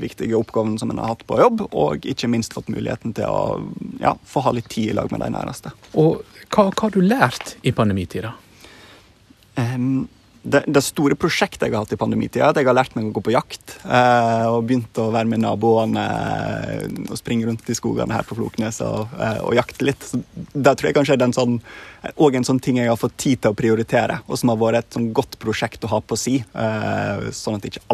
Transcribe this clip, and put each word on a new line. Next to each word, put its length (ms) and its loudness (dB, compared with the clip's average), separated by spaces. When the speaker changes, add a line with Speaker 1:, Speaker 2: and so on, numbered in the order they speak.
Speaker 1:
viktige 340 -4
oppgavene 420 0
som 120 -4
en 80 -4
har 160 -4
hatt 120 -12
på 120 0
jobb, 320 2
og 320 0
ikke 260 -4
minst 240 0
fått 160 -12
muligheten 460 -6
til 160 -4
å, 320 0
ja, 160 2
få 160 -2
ha 100 0
litt 160 -4
tid 220 -2
i 80 -2
lag 140 -2
med 100 -4
de 80 -2
nærmeste. 400 -8
Speaker 2:
Og 300 4
hva, 160 6
hva 220 0
har 20 -2
du 100 2
lært 600 2
i 100 0
pandemitida? 600 -2
Speaker 1:
Ehm, 540 0
det, 220 2
det 160 4
store 320 2
prosjektet 540 0
jeg 80 0
har 80 0
hatt 100 -8
i 60 -2
pandemitida, 480 2
er 20 8
at 80 2
jeg 80 2
har 80 6
lært 220 2
meg 100 -2
å 80 -4
gå 140 -2
på 20 2
jakt, 460 -2
eh, 640 4
og 160 2
begynt 320 -2
å 60 0
være 160 0
med 140 0
naboene, 580 2
eh, 840 -4
og 160 -8
springe 260 -2
rundt 240 -4
i 80 -2
skogene 380 -2
her 100 -6
på 140 -12
Floknes 420 -4
og, 300 -4
eh, 160 -2
og 160 -2
jakte 320 -2
litt. 160 -2
Så 160 -6
det 460 2
tror 100 0
jeg 80 0
kanskje 160 4
er 80 4
den 140 2
sånn, 240 0
og 180 4
en 140 0
sånn 120 2
ting 220 0
jeg 80 2
har 80 2
fått 240 -2
tid 220 2
til 100 4
å 60 -6
prioritere, 680 2
og 140 -6
som 100 2
har 140 2
vært 180 2
et 160 -10
sånn 160 -2
godt 240 -2
prosjekt 480 -4
å 80 -4
ha 80 0
på 160 -4
si, 240 0
eh, 880 -4
sånn 300 -6
at 100 -10
ikke 240 -14